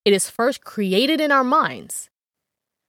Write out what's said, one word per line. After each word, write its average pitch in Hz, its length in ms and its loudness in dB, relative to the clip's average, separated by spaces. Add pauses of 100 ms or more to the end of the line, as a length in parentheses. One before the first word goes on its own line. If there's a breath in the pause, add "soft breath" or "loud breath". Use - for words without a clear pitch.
it 208 80 4
is 190 180 0
first 247 340 -2
created 220 560 0
in 302 120 0
our 269 120 2
minds. 254 640 -2 (800)